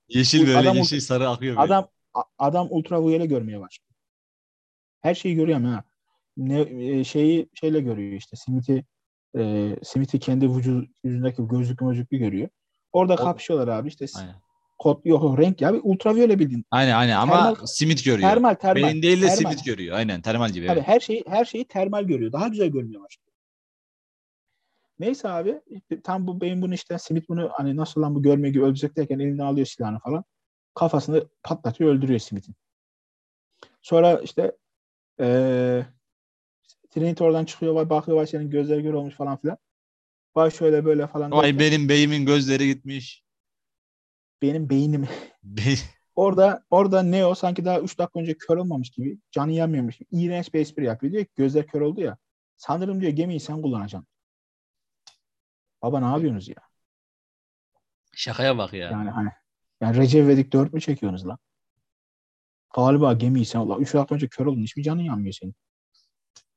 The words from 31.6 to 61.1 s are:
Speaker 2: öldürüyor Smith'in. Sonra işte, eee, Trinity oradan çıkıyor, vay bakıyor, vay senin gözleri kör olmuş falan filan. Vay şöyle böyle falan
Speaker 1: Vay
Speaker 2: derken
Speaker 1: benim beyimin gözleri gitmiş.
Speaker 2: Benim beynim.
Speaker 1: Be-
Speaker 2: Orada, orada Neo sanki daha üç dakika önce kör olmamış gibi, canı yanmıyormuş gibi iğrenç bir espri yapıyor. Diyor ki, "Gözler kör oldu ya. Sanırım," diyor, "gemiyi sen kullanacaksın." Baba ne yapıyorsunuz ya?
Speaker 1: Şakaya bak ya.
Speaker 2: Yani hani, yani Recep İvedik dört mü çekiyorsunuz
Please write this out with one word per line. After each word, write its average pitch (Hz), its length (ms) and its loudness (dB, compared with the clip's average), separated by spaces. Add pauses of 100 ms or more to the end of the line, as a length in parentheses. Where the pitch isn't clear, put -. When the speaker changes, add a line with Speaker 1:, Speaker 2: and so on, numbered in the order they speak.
Speaker 2:
öldürüyor 135 260 2
Smith'in. 101 340 -12 (1300)
Sonra 170 380 4
işte, - 320 -4 (680)
eee, 123 640 0 (1040)
Trinity 165 340 -2
oradan 160 200 4
çıkıyor, 160 300 -2
vay 160 160 0
bakıyor, 156 280 0
vay 156 80 0
senin 151 240 -6
gözleri 147 320 0
kör 156 120 -4
olmuş 143 200 -6
falan 139 260 -6
filan. 170 180 -6 (800)
Vay 160 140 4
şöyle 156 340 2
böyle 151 220 2
falan 147 260 -6
Speaker 1:
Vay 147 100 6
Speaker 2:
derken 143 160 4
Speaker 1:
benim 151 300 4
beyimin 147 380 4
gözleri 139 400 2
gitmiş. 135 580 -6 (1160)
Speaker 2:
Benim 143 280 0
beynim. 143 380 0 (340)
Speaker 1:
Be- 101 200 -8 (520)
Speaker 2:
Orada, 190 560 2
orada 190 320 4
Neo 180 320 2
sanki 180 300 -4
daha 180 160 0
üç 180 180 -8
dakika 175 220 -4
önce 165 180 -4
kör - 180 0
olmamış 160 340 -4
gibi, 135 280 -8 (120)
canı 147 220 -2
yanmıyormuş 156 460 -2
gibi - 140 -20
iğrenç 175 420 -4
bir 156 60 2
espri 151 240 -4
yapıyor. 123 280 -4
Diyor 208 120 -2
ki, - 120 -18
"Gözler 143 300 0
kör 147 140 -6
oldu 156 200 -2
ya. 143 160 -6 (400)
Sanırım," 190 440 -6
diyor, 170 120 -2
"gemiyi 165 280 -4
sen 151 220 -10
kullanacaksın." 104 460 -6 (1700)
Baba 131 180 -2
ne 127 60 -2
yapıyorsunuz 135 420 -2
ya? - 60 -16 (1600)
Speaker 1:
Şakaya 127 460 -4
bak 95 140 -6
ya. 92 180 -10
Speaker 2:
Yani 107 200 -8
hani, 107 180 -6 (520)
yani 117 160 0
Recep 135 280 6
İvedik 135 280 4
dört 139 200 2
mü 156 80 -4
çekiyorsunuz 95 460 -6